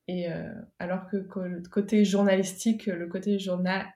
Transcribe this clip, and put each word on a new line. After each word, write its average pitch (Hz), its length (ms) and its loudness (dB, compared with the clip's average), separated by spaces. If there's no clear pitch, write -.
Et, 175 240 -2
euh, 165 180 -6
alors 185 280 -4
que 202 100 -2
co-, 190 260 -4
le 180 260 -6
côté 208 360 4
journalistique, 196 800 2
le 175 220 -2
côté 196 300 0
journa-, 185 480 0